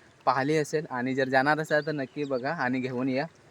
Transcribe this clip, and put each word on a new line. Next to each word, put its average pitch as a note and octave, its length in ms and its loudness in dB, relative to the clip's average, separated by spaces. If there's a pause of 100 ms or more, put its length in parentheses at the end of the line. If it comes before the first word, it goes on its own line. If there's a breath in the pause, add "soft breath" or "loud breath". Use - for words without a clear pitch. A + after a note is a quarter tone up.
(260 soft breath)
पाहिली C3+ 300 2
असेल D#3 340 -2
आणि B2+ 240 -2
जर C3 140 2
जाणार C#3 320 4
असाल D3+ 260 0
तर D#3 60 -2
नक्की D3 320 -6
बघा C3+ 300 -2
आणि C3 260 0
घेऊन B2+ 280 -2
या. C3 180 -2 (240)